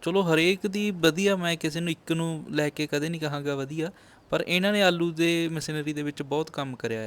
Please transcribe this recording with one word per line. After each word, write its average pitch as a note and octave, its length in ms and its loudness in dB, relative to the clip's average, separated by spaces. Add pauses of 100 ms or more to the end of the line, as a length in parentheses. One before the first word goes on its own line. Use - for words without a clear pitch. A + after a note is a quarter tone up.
ਚਲੋ, F#3+ 200 2
ਹਰੇਕ E3+ 440 4
ਦੀ G#3 240 0
ਵਧੀਆ, F3+ 460 2
ਮੈਂ E3+ 200 0
ਕਿਸੇ D#3+ 240 -2
ਨੂੰ E3+ 100 -2
ਇੱਕ - 220 -4
ਨੂੰ E3 380 -2
ਲੈ D3 180 0
ਕੇ D3+ 180 -4
ਕਦੇ D3 220 -2
ਨਹੀਂ E3 120 -4
ਕਹਾਂਗਾ C#3+ 340 -2
ਵਧੀਆ, D#3 360 -4 (400)
ਪਰ D#3+ 160 0
ਇਹਨਾਂ F#3 260 2
ਨੇ G#3 100 4
ਆਲੂ F3 300 4
ਦੇ E3 360 2
ਮਸ਼ੀਨਰੀ D3+ 440 -4
ਦੇ D3 100 -4
ਵਿੱਚ D3 200 -4
ਬਹੁਤ D3 280 -2
ਕੰਮ C3+ 260 -6
ਕਰਿਆ A2+ 300 -4